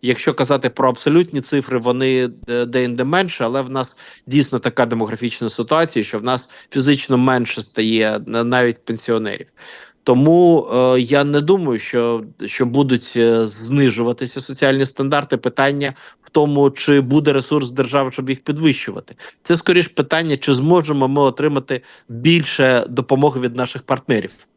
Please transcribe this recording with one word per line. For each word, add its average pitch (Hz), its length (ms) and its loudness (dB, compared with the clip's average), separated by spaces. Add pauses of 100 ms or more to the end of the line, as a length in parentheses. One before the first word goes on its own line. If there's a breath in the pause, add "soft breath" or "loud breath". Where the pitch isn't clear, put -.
якщо 127 320 -2
казати 131 360 0
про 135 180 0
абсолютні 156 520 0
цифри, 135 380 -4
вони, 127 520 0 (180)
е, 120 160 -2
де-інде 123 400 -2
менше, 170 400 -2
але 127 180 -2
в 127 80 -8
нас 131 260 -6 (300 loud breath)
дійсно 135 320 0
така 120 280 0
демографічна 113 640 -4
ситуація, 147 560 -2
що 110 140 -8
в 104 40 -8
нас 127 280 -4 (200 loud breath)
фізично 139 480 0
менше 123 440 0
стає 110 640 -2
на-, 113 180 -4
навіть 120 400 0
пенсіонерів. 110 600 -6 (580 loud breath)
Тому, 160 640 6
е, 127 340 2
я 139 240 2
не 147 160 0
думаю, 151 380 2
що, 117 460 -2 (220)
що 123 200 -2
будуть, 127 500 0
е, 117 300 4
знижуватися 120 960 -2
соціальні 135 440 0
стандарти. 139 520 -2
Питання 139 560 -2 (300 loud breath)
в - 80 -20
тому, 143 400 2
чи 143 300 2
буде 143 320 2
ресурс 135 380 -2
держави, 131 420 -2
щоб 135 180 -8
їх 131 140 -6
підвищувати. 147 720 -4 (260 loud breath)
Це 175 140 0
скоріш 175 320 0
питання, 160 480 -2
чи 139 160 0
зможемо 147 560 2
ми 143 120 0
отримати 139 640 -2 (260 soft breath)
більше 131 800 2
допомоги 135 520 0
від 120 160 -4
наших 127 260 -6
партнерів. 123 500 -2 (240)